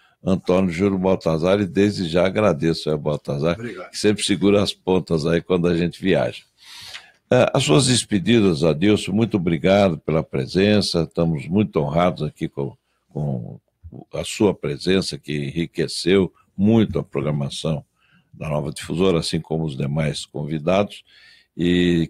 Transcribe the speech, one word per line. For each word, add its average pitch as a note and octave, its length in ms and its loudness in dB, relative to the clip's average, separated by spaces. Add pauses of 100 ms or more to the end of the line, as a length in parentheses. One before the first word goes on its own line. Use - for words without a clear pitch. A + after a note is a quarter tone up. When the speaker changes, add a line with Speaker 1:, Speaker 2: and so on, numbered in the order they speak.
(240)
Speaker 1:
Antônio F#2 460 0
Júlio F#2+ 280 0
Baltazar, F#2 600 0
e G2+ 60 -2
desde G2 420 0
já F2 180 2
agradeço E2 640 0
ao D2+ 80 0
Baltazar, D2 560 -2
Speaker 2:
Obrigado. A2+ 360 -12
Speaker 1:
que - 80 -14
sempre G#2 240 2
segura G2+ 400 2
as G#2+ 100 -2
pontas E2+ 540 -2
aí E2+ 160 2
quando F2 260 0
a E2+ 80 0
gente E2+ 240 -2
viaja. C#2+ 420 0 (880)
É, B2 220 4
as C3 120 0
suas D3+ 220 4
despedidas, G2+ 760 2
Adilson, F#2 480 2
muito A2+ 240 0
obrigado F2+ 600 2
pela D#2+ 240 0
presença, F2+ 800 0
estamos D#2+ 440 -2
muito F#2 320 0
honrados D#2+ 440 0
aqui D2+ 260 -6
com, C#2 260 -8 (360)
com B1 500 -6 (540)
a D#2 100 -6
sua G2+ 300 2
presença, D2+ 640 -2
que D2 180 -8
enriqueceu E2 960 -2 (240)
muito G#2 420 2
a C#2 60 -6
programação C#2+ 800 -4 (480)
da - 160 -12
Nova D2 240 -4
Difusora, E2+ 460 0
assim D#2+ 220 -4
como D#2+ 260 -4
os C#2 100 -8
demais C#2+ 480 -4
convidados, D#2+ 800 -2 (500)
e F2 560 2